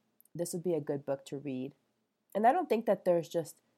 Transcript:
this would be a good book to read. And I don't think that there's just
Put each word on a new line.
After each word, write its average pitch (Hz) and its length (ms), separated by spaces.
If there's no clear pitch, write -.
this 170 180
would 175 100
be 175 120
a 151 60
good 143 240
book 139 200
to 147 120
read. 135 360
And 208 100
I 240 60
don't 330 160
think 226 200
that 196 180
there's 170 240
just 160 260